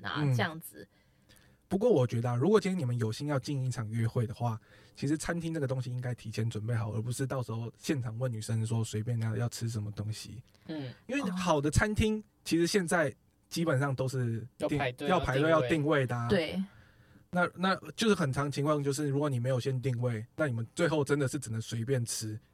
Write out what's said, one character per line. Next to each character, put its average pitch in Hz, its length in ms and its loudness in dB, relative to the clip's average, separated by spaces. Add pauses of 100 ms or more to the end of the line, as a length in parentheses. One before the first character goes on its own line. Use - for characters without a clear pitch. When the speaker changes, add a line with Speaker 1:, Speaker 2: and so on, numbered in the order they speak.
Speaker 1:
啊， 202 120 -4
Speaker 2:
嗯。 143 180 2
Speaker 1:
这 120 80 2
样 165 160 -4
子。 - 300 -18 (800)
Speaker 2:
不 - 100 0
过 233 120 4
我 139 160 6
觉 120 140 -2
得 120 100 0
啊， 123 40 0
如 131 140 2
果 214 100 8
今 196 120 0
天 190 60 -2
你 165 80 -2
们 123 140 0
有 110 140 0
心 143 160 -6
要 147 100 0
进 131 260 -4
一 131 60 0
场 120 200 -4
约 113 180 0
会 117 180 0
的 107 60 -6
话， 113 260 -4 (380)
其 - 100 -4
实 151 120 2
餐 170 200 -4
厅 165 140 -4
这 160 80 -2
个 139 60 0
东 127 140 -2
西 123 100 -6
应 123 100 -4
该 123 140 -4
提 117 160 -10
前 113 180 -2
准 107 180 -4
备 120 80 0
好， 107 180 -2
而 110 100 -2
不 120 100 -4
是 135 140 -2
到 135 160 -2
时 117 100 -8
候 113 240 -6
现 147 260 -2
场 113 160 -8
问 127 140 -2
女 107 80 -6
生 110 260 -2
说 113 160 0
随 107 200 -4
便 117 180 -2
要， 113 160 -2
要 120 140 0
吃 - 180 -6
什 113 120 -4
么 104 120 -6
东 104 180 -6
西。 104 320 -10 (260)
Speaker 3:
嗯。 135 220 -8 (160)
Speaker 2:
因 240 80 -4
为 277 180 -2
好 180 280 2
的 147 100 2
餐 214 240 2
厅， 214 240 4
Speaker 1:
哦。 214 40 -8 (200)
Speaker 2:
其 - 140 0
实 170 100 4
现 180 220 2
在 160 260 2 (360)
基 165 160 -2
本 151 120 4
上 139 160 0
都 131 140 -2
是 120 380 -2 (100)
定-， - 220 0
Speaker 3:
要 - 0 -
排 131 140 0
队， 143 160 -4
Speaker 2:
要 180 120 4
排 135 180 2
队， 151 120 4
Speaker 3:
要 160 100 6
定 - 80 2
位。 - 0 -
Speaker 2:
要 - 0 -
定 156 180 2
位 147 200 4
的 120 100 -2
啊。 120 120 -2
Speaker 1:
对。 180 360 0 (640)
Speaker 2:
那， 175 260 2
那 180 220 0 (180)
就 226 140 2
是 202 60 8
很 165 180 2
常 143 180 0
情 139 140 -2
况 151 180 2
就 143 80 0
是， 143 160 0
如 139 120 0
果 147 100 2
你 135 100 0
没 123 120 0
有 131 100 2
先 131 180 0
定 120 220 -2
位， 117 260 -2 (100)
那 151 100 0
你 127 80 0
们 113 200 -4
最 170 140 2
后 151 160 2
真 143 140 2
的 139 100 2
是 151 100 -4
只 120 120 -8
能 113 100 -4
随 113 240 -6
便 127 180 0
吃， 110 380 -6 (140)